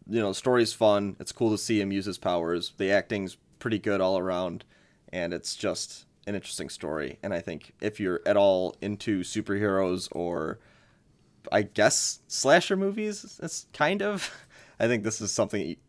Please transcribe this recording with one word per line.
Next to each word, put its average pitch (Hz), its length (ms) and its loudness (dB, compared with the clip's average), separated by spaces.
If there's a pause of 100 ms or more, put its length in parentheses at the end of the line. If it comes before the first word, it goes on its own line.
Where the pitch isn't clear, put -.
you 113 120 0
know, 101 80 0
the 95 60 -2
story's 123 380 4
fun. 101 460 4
It's - 120 -10
cool 113 200 0
to 104 80 2
see 107 200 0
him 98 120 0
use 98 140 -2
his 92 120 -6
powers. 87 600 -2
The 190 120 0
acting's 101 480 0 (220)
pretty 110 180 -2
good 98 240 0
all 95 160 2
around, 90 480 -2 (480)
and 87 220 -4
it's - 200 -8
just - 500 -6 (240)
an 101 60 -4
interesting 90 340 -8
story. 76 540 -6
And 98 100 -4
I 85 80 -4
think - 400 -12
if 107 180 -4
you're 90 260 0
at 101 120 4
all 95 440 4
into 101 420 -2
superheroes 95 880 0
or, 87 460 -4 (920)
I 104 120 4
guess, - 640 2
slasher 175 500 4
movies, 208 640 -4
it's - 300 -10
kind 185 280 2
of, 202 320 -4 (260)
<laughs> - 200 -20
I 117 80 2
think 117 160 0
this 107 160 -4
is 104 120 -4
something 101 440 -2 (140)